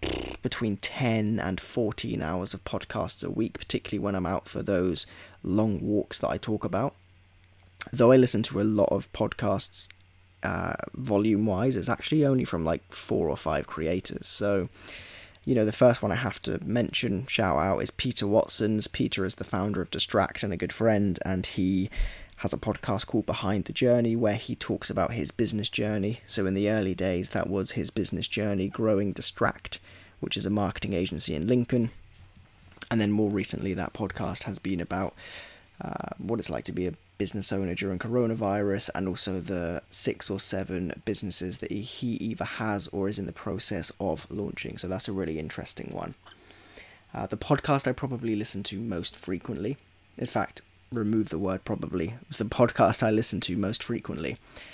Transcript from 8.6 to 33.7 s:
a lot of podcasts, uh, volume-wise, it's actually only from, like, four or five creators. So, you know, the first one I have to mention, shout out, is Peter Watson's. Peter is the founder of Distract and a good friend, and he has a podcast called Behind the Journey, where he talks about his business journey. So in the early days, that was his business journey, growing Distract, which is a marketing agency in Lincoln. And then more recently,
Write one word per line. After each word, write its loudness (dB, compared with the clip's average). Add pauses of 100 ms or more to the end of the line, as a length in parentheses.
a 4
lot 6
of -2
podcasts, -2 (540)
uh, -2 (200)
volume-wise, 2
it's -2
actually 2
only 4
from, -2
like, 0 (100)
four 0
or 0
five -2
creators. -4
So, 0 (760)
you 2
know, 6
the 2
first 6
one 0
I 2
have -2
to -4
mention, 0
shout 2
out, 4
is -2
Peter -2
Watson's. 4
Peter 0
is -2
the -8
founder -2
of -6
Distract 0
and -2
a -2
good -4
friend, 4
and 0
he 2 (500)
has -2
a -2
podcast -2
called 2
Behind 0
the -8
Journey, 4
where 4
he -6
talks -2
about 0
his -2
business 0
journey. 0
So 0
in 2
the 4
early 2
days, 0
that -2
was 0
his -2
business -2
journey, 0
growing 2
Distract, -2 (400)
which -4
is -4
a 0
marketing 0
agency -2
in -2
Lincoln. 2 (1000)
And 4
then 4
more 4
recently, -2